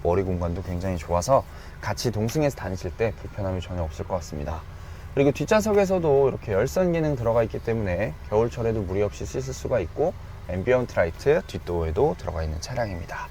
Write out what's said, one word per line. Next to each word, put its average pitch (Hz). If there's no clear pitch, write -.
머리 90
공간도 87
굉장히 90
좋아서 87
같이 110
동승해서 117
다니실 92
때 110
불편함이 95
전혀 87
없을 82
것 95
같습니다. 78
그리고 139
뒷좌석에서도 185
이렇게 120
열선 131
기능 156
들어가 117
있기 117
때문에 113
겨울철에도 113
무리 95
없이 104
씻을 131
수가 127
있고 135
앰비언트 120
라이트 123
뒷도어에도 87
들어가 82
있는 78
차량입니다. 104